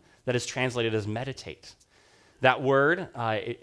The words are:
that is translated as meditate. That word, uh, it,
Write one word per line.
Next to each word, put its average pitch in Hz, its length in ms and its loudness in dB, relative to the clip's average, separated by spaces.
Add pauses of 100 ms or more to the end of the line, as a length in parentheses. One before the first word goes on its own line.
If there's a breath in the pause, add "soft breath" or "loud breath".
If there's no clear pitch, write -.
(260 soft breath)
that 123 100 0
is 120 100 -2
translated 120 480 -2
as 104 140 -2
meditate. 113 640 -10 (680 soft breath)
That 127 200 6
word, 139 540 4
uh, 113 280 -2
it, 120 200 -8